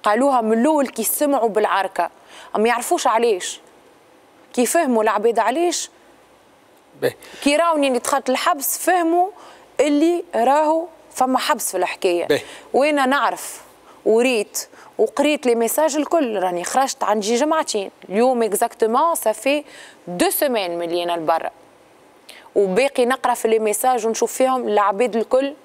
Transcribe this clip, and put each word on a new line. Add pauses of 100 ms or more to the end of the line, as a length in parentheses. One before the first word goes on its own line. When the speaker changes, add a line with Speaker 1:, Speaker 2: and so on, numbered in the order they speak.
Speaker 1:
قالوها
من
الاول
كي
سمعوا
بالعركه، (460)
ما
يعرفوش
علاش. (920)
كي
فهموا
العباد
علاش، (1120)
Speaker 2:
باهي. (280)
Speaker 1:
كي
راوني
اللي
دخلت
الحبس
فهموا (500)
اللي (100)
راهو (280)
فما
حبس
في
الحكايه.
Speaker 2:
باهي. (320)
Speaker 1:
وانا
نعرف (420)
وريت (300)
وقريت
لي
ميساج
الكل،
راني
خرجت
عندي
جمعتين (180)
اليوم
اكزاكتومون،
صافي (440)
دو
سيمين
من
اللي
انا
لبرا، (1040)
وباقي
نقرا
في
لي
ميساج
ونشوف
فيهم
العباد
الكل (100)